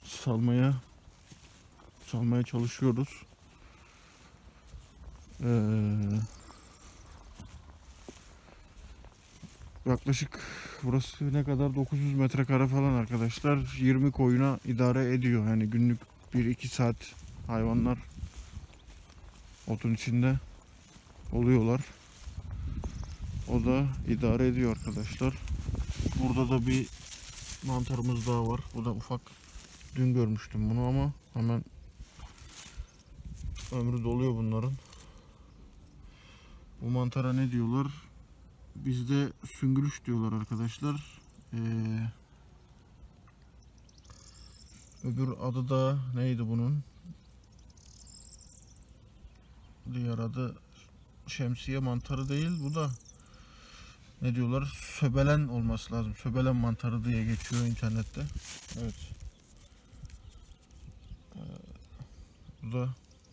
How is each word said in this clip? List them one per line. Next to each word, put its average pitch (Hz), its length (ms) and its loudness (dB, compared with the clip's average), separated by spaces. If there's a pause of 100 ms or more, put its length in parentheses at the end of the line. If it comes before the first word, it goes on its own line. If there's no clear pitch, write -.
salmaya, 123 720 4 (1300)
salmaya 120 360 2
çalışıyoruz. 123 640 2 (2250)
Ee, 120 40 2 (4000)
yaklaşık 131 540 0 (420)
burası 135 500 0
ne 147 120 2
kadar? 139 300 2
Dokuz 139 240 0
yüz 143 160 2
metrekare 135 540 4
falan 139 240 4
arkadaşlar. 123 840 2
Yirmi 131 340 6
koyuna 131 520 4
idare 123 500 4
ediyor. 120 340 4
Yani 110 220 4
günlük 120 300 4 (340)
bir 123 100 4
iki 123 240 -2
saat 120 280 2 (500)
hayvanlar 117 520 2 (1700)
otun 113 280 2
içinde 123 440 4 (920)
oluyorlar. 120 480 6 (1700)
O 120 160 2
da 131 220 4 (220)
idare 120 380 4
ediyor 123 300 2
arkadaşlar. 110 580 -2 (840)
Burada 127 300 2
da 123 160 4
bir 127 220 2 (800)
mantarımız 123 600 0
daha 120 220 2
var. 123 120 0 (140)
Bu 113 100 -4
da 120 60 0
ufak. 120 300 -4 (760)
Dün 127 180 4
görmüştüm 107 560 0
bunu 120 160 2
ama 139 260 2 (220)
hemen 117 300 0 (2000)
ömrü 120 320 0
doluyor 123 300 2
bunların. 110 380 0 (2000)
Bu 117 80 -4
mantara 127 420 2
ne 131 200 2
diyorlar? 123 340 2 (920)
Bizde 131 560 0 (280)
süngülüş 139 460 2
diyorlar 113 320 0
arkadaşlar. 117 800 -4 (320)
Ee, 113 60 -4 (3500)
öbür 127 240 0
adı 127 400 -2
da 135 300 2 (160)
neydi 120 340 0
bunun? 123 360 0 (3000)
Diğer 120 240 -2
adı 117 380 -4 (680)
şemsiye 127 520 -4
mantarı 131 500 -2
değil. 151 220 0 (140)
Bu 147 100 -2
da 156 160 0 (1300)
ne 123 120 0
diyorlar? 127 380 0 (280)
Söbelen 143 480 4
olması 117 460 -2
lazım. 110 280 0
Söbelen 127 340 2
mantarı 117 480 0
diye 117 200 2
geçiyor 120 420 0
internette. 113 600 -2 (540)
Evet. 226 140 -4 (2500)
Ee, - 40 -14 (1200)
bu 113 100 -8
da 123 160 -2 (440)